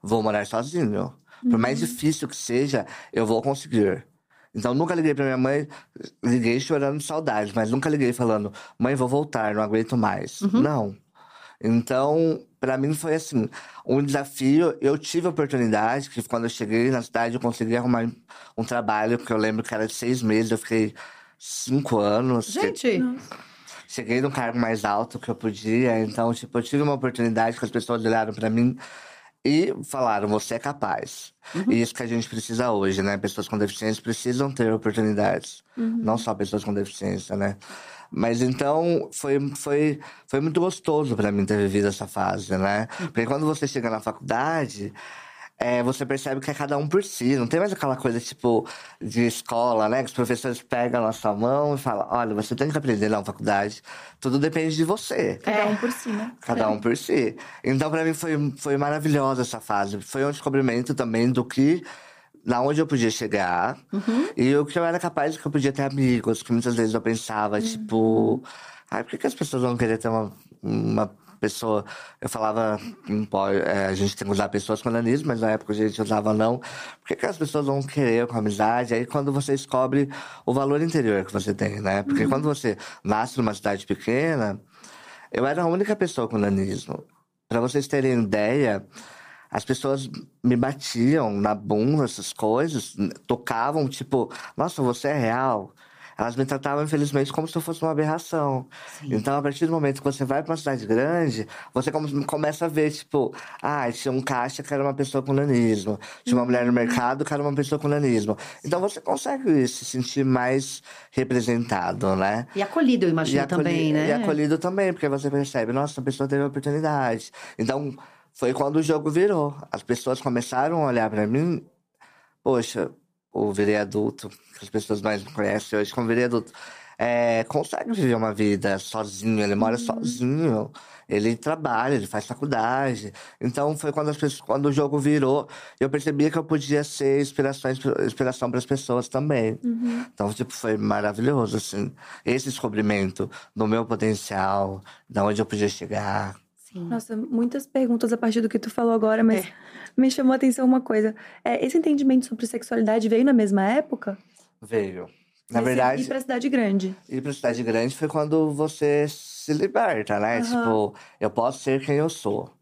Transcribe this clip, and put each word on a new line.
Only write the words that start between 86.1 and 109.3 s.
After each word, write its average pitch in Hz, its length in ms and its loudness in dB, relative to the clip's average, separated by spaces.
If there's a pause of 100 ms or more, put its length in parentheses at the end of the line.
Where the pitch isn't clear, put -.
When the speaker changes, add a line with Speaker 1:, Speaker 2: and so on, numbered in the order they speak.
Speaker 1:
com 117 100 -2
nanismo. 98 640 -2 (460)
Pra 117 100 0
vocês 135 280 0
terem 131 340 2
ideia, 107 640 2 (680)
as - 120 -4
pessoas 135 460 -2 (340)
me 123 120 6
batiam 127 760 2
na 104 240 2
bunda, 107 500 2
essas - 280 -8
coisas, 123 640 0 (320)
tocavam, 131 600 0
tipo, 135 440 -2 (260)
"Nossa, 160 240 -2
você 123 280 0
é 147 80 0
real?" 117 560 0 (440)
Elas 117 200 -2
me 135 80 2
tratavam, 139 400 -2
infelizmente, 143 460 0
como 160 140 -2
se 160 120 -6
eu 165 40 -2
fosse 165 200 -6
uma 160 100 0
aberração. 151 760 -2 (320)
Speaker 3:
Sim. 139 160 -6
Speaker 1:
Então, 135 220 0
a 143 40 0
partir 143 240 0
do 160 80 0
momento 143 240 2
que 139 80 -14
você 139 180 0
vai 135 180 0
pra 156 100 -6
uma 165 60 -2
cidade 135 280 -4
grande, 123 600 2 (280)
você 131 180 0
come-, 147 340 -2
começa 151 400 -2
a - 40 -2
ver, 151 220 2
tipo, 143 420 -2 (280)
"Ah, 139 300 -2
tinha 131 220 -4
um 131 80 0
caixa 131 420 -2
que 147 100 -6
era 139 80 0
uma 139 120 0
pessoa 139 280 -2
com 139 120 -2
nanismo. 113 640 2 (240)
Tinha 123 140 2
uma 120 80 2
mulher 123 180 4
no 120 60 4
Speaker 2:
Uhum. 120 60 4
Speaker 1:
mercado 123 500 2
que - 80 -4
era 143 100 -2
uma 147 100 0
pessoa 143 240 0
com 147 120 -2
nanismo." 120 480 2 (260)
Então, 175 160 0
você 202 220 -2
consegue 262 640 2